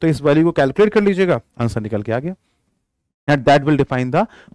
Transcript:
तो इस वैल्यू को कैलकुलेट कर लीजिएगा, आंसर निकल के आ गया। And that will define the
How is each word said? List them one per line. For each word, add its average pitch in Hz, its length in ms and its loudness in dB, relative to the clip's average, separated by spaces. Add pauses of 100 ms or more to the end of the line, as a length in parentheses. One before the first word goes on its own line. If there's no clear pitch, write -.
तो 165 60 0
इस 143 140 0
वैल्यू 151 240 2
को 170 60 2
कैलकुलेट 170 420 0
कर 214 100 2
लीजिएगा, 180 360 0 (220)
आंसर 117 200 -2
निकल 107 220 -6
के 110 80 -8
आ 117 80 -2
गया। 175 160 -10 (920)
And 143 180 0
that 143 220 4
will 151 100 2
define 127 340 -2
the 185 140 0 (300)